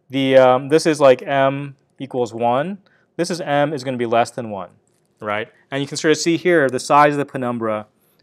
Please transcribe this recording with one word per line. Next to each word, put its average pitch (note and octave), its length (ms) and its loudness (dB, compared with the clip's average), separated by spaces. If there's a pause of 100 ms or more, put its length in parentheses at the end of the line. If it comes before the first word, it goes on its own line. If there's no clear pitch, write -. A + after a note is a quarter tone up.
the, C3+ 280 2
um, B2+ 320 4
this D#3 160 2
is D3+ 160 0
like C3 200 6
M C#3 540 -2 (240)
equals B2 340 -6
one. B2+ 440 -2 (400)
This E3+ 120 -4
is F3 120 -6
M D3 320 -2
is C3 100 -8
gonna C3 140 -6
be A#2+ 80 -4
less A#2 260 0
than A#2 180 -12
one, F#2+ 200 -10 (500)
right? G#2+ 300 -6 (200)
And C#3 120 -6
you C#3 60 -8
can C#3+ 100 -12
sort D#3+ 160 0
of D3 40 -2
see E3 200 -2
here D#3+ 320 2
the B2+ 100 -4
size D3 340 4
of C#3+ 40 -4
the C#3+ 80 -4
penumbra A2+ 640 -6 (360)